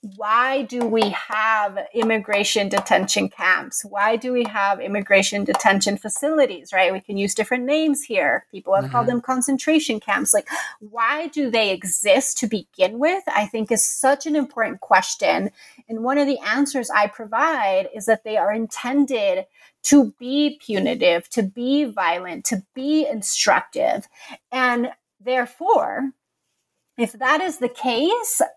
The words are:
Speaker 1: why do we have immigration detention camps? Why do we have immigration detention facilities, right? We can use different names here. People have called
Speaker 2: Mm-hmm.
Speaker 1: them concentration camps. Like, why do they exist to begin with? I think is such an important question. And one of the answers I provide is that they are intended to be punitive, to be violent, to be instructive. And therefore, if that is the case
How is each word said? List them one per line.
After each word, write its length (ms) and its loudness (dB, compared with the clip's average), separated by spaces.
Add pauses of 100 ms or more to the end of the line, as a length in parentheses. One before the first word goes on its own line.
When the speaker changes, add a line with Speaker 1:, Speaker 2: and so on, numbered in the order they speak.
(180)
Speaker 1:
why 460 0
do 220 -4
we 260 2
have 680 -2 (140)
immigration 760 0
detention 600 0
camps? 560 -2
Why 320 0
do 160 -4
we 100 0
have 380 -2
immigration 640 0
detention 520 2
facilities, 760 -2
right? 180 4
We 80 -4
can 160 -8
use 180 0
different 300 -2
names 400 0
here. 480 0
People 240 -2
have 160 0
called 120 2
Speaker 2:
Mm-hmm. 120 0
Speaker 1:
them 60 -2
concentration 800 0
camps. 320 0
Like, 160 2 (320)
why 460 -2
do 220 -2
they 220 2
exist 680 2
to 80 -2
begin 520 0
with? 280 2
I 180 0
think 260 -4
is 140 2
such 400 0
an 100 -2
important 460 -2
question. 680 2 (360)
And 160 -8
one 140 0
of 100 2
the 120 -2
answers 500 -2
I 180 2
provide 880 -2
is 120 -10
that 180 2
they 100 -4
are 160 2
intended 960 -2 (380)
to 360 6
be 420 -2
punitive, 680 0
to 140 -2
be 420 0
violent, 600 -4
to 180 -4 (100)
be 340 0
instructive. 1000 -2 (420)
And 400 0 (300)
therefore, 880 0 (840)
if 160 -2
that 280 2
is 180 -4
the 100 0
case 720 0 (160)